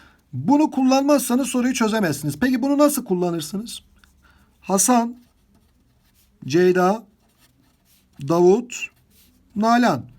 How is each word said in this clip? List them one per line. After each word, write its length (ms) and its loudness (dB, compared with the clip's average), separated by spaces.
bunu 380 0
kullanmazsanız 760 2
soruyu 260 -2
çözemezsiniz. 680 -2
Peki 220 0
bunu 160 0
nasıl 280 2
kullanırsınız? 760 -6
Hasan, 540 0
Ceyda, 580 2
Davut, 600 2
Nalan. 500 2